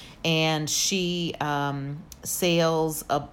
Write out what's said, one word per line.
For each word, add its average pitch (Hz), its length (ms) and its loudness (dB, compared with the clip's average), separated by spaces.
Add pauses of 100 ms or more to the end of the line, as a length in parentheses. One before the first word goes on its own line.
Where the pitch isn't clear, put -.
(240)
and 160 460 2
she, 175 720 0
um, 143 560 -2 (260)
sails 165 840 2
a, 143 240 2